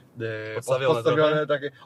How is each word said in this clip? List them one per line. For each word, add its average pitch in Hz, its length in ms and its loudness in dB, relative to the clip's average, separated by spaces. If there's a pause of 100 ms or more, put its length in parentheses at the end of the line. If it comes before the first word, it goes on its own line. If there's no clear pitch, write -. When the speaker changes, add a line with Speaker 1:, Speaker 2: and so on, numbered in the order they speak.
(220)
Speaker 1:
e, 110 340 -8
Speaker 2:
Podstawione 127 380 0
Speaker 1:
podstawione, 151 380 4
Speaker 2:
trochę? 151 160 0
Speaker 1:
takie 143 240 -2 (140)